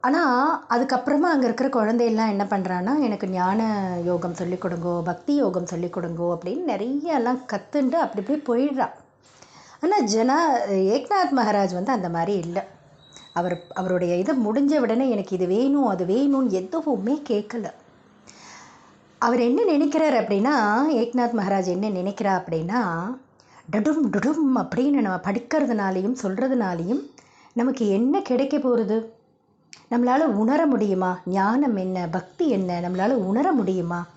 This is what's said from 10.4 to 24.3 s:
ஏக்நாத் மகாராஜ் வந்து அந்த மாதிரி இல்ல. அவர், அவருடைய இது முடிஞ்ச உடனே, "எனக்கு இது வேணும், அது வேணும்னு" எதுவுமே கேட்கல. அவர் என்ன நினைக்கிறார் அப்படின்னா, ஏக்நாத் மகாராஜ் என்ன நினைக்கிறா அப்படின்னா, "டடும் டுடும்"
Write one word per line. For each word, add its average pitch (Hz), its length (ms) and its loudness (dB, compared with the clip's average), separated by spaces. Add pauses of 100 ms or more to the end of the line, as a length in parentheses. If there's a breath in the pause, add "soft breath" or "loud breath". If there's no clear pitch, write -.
ஏக்நாத் 240 680 2
மகாராஜ் 208 360 2
வந்து 185 200 -2
அந்த 185 160 -2
மாதிரி 170 300 -2
இல்ல. 175 280 -4 (680 loud breath)
அவர், 175 420 -4
அவருடைய 180 420 0
இது 208 180 0
முடிஞ்ச 277 440 2
உடனே, 247 320 2
"எனக்கு 196 260 -2
இது 180 100 0
வேணும், 262 400 2
அது 185 200 0
வேணும்னு" 262 420 2
எதுவுமே 247 800 -2
கேட்கல. 208 440 -4 (1500 loud breath)
அவர் 240 220 2
என்ன 262 240 2
நினைக்கிறார் 311 500 2
அப்படின்னா, 214 640 2 (200)
ஏக்நாத் 240 400 0
மகாராஜ் 196 300 0
என்ன 185 220 -2
நினைக்கிறா 190 540 -2
அப்படின்னா, 170 640 -2 (680 loud breath)
"டடும் 254 400 0
டுடும்" 262 460 0